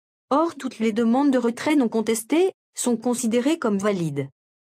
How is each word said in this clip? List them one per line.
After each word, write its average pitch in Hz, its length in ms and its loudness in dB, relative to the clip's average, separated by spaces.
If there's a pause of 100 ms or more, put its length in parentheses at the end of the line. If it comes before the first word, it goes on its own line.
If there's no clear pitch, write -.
(300)
Or, 320 240 2
toutes 262 240 -10
les 220 120 0
demandes 240 400 2
de 254 60 4
retrait 240 400 0
non 240 140 2
contestées 226 600 0 (220)
sont 240 220 -2
considérées 247 600 0
comme 214 180 0
valides. 170 540 -2 (480)